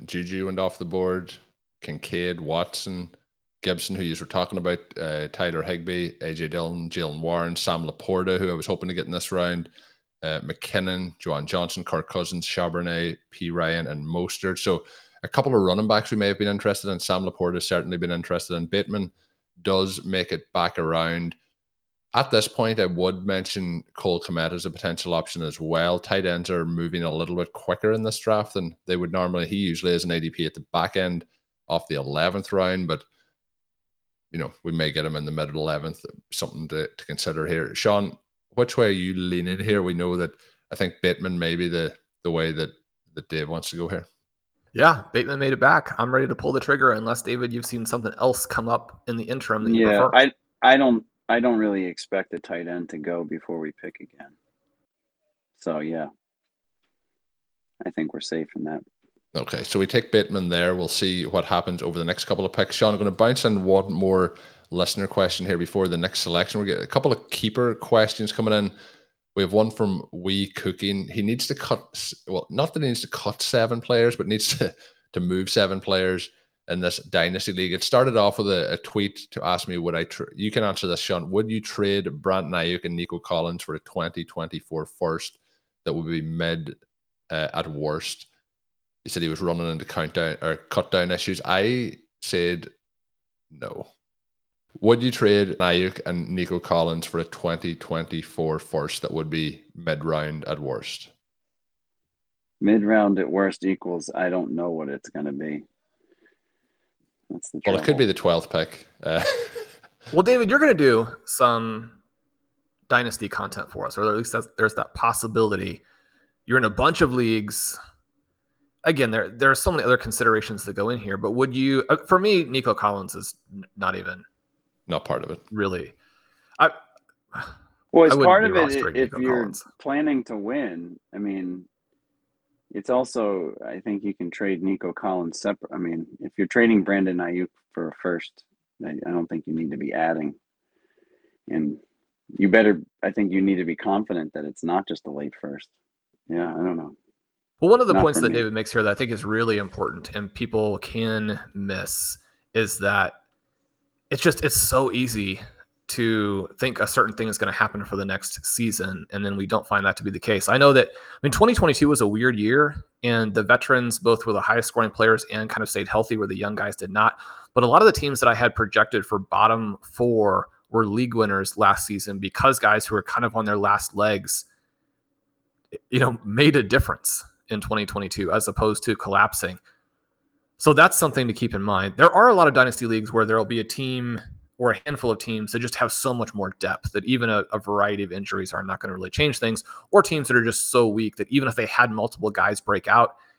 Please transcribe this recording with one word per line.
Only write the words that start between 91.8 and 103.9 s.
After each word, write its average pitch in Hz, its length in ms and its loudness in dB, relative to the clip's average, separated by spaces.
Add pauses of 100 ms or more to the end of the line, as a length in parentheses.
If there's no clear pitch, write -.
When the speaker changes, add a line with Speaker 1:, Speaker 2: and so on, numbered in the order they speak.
Speaker 1:
said 87 460 -2 (840)
no. - 380 -14 (920)
Would 117 220 6
you 123 80 2
trade 104 480 4
Ayuk 90 480 2
and 87 240 -4
Nico 90 280 -2
Collins 82 460 0
for - 160 -4
a 82 40 -4
twenty 85 500 -6
twenty-four 80 840 -4
first - 440 -6
that - 100 -6
would 78 160 -4
be 78 340 -4 (120)
mid 80 320 -4
round 76 400 -4
at 76 120 -6
worst? - 520 -8 (1500)
Speaker 3:
Mid 104 200 4
round 104 360 4
at 82 120 -2
worst 95 360 0
equals 90 480 -4